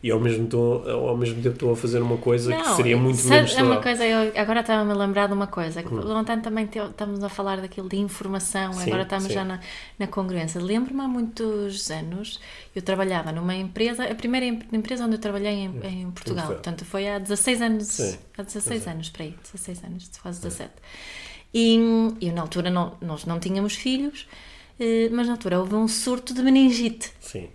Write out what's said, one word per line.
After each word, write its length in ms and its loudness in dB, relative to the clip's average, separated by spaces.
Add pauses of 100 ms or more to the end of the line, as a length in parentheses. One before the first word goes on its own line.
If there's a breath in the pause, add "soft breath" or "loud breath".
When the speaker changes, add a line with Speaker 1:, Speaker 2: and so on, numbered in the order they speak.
Speaker 1:
e 80 2
ao 80 4
mesmo 260 2
to-, 420 2
ao 300 0
mesmo 240 0
tempo 140 2
estou 160 2
a 40 4
fazer 240 0
uma 180 2
coisa 380 2
que 80 0
Speaker 2:
Não, 120 4
Speaker 1:
seria 200 6
muito 220 6
Speaker 2:
sa-, 120 2
Speaker 1:
menos 200 8
Speaker 2:
é 60 0
uma 180 6
Speaker 1:
saudável. 80 2
Speaker 2:
coisa, 240 0
eu 340 4
agora 200 2
estava-me 320 2
a 20 2
lembrar 320 2
de 80 0
uma 140 0
coisa, 340 -4
que 100 -6
Speaker 1:
Hum. 240 -2
Speaker 2:
ontem 260 0
também 260 -2
te-, 100 -8
estamos 460 -4
a 60 -4
falar 300 -4
daquilo 300 -8
de 80 -2
informação, 760 -2
Speaker 1:
Sim, 100 -4
Speaker 2:
agora 180 0
estamos 280 -2
Speaker 1:
sim. 40 0
Speaker 2:
já 100 -2
na, 160 -6 (380 loud breath)
na 80 -4
congruência. 560 -4
Lembro-me 400 0
há 60 -2
muitos 840 -2
anos, 500 -8 (360 loud breath)
eu 80 -6
trabalhava 480 0
numa 240 -2
empresa, 480 -2
a 100 -2
primeira 320 0
em-, 140 -2 (120)
empresa 340 -2
onde 100 2
eu 40 -4
trabalhei 340 -2
em, 160 -4
Speaker 1:
Hum, 140 -8
Speaker 2:
em 280 -6
Portugal, 20 -10
Speaker 1:
Portugal. 360 -4
Speaker 2:
portanto 360 -6
foi 240 -2
há 80 -2
dezasseis 460 0
anos, 240 2
Speaker 1:
Sim. 280 -2 (220)
Speaker 2:
há 60 -10
dezasseis 400 -4
Speaker 1:
Exato. 120 -6
Speaker 2:
anos, 140 -8
por 140 -14
aí, 200 -12
dezasseis 400 -12
anos, 240 -12 (140)
quase 180 -10
Speaker 1:
Sim. 100 -14
Speaker 2:
dezassete. 240 -10 (760 loud breath)
E, 280 6 (420)
e 60 -2
eu 80 0
na 80 -2
altura 260 -2
não, 320 2
nós 240 -6
não 140 -2
tínhamos 340 0
filhos, 540 -2 (500 loud breath)
eh, 320 2
mas 180 2
na 80 0
altura 220 0
houve 160 0
um 140 4
surto 460 -2
de 100 0
meningite. 680 6 (120)
Speaker 1:
Sim. 320 -10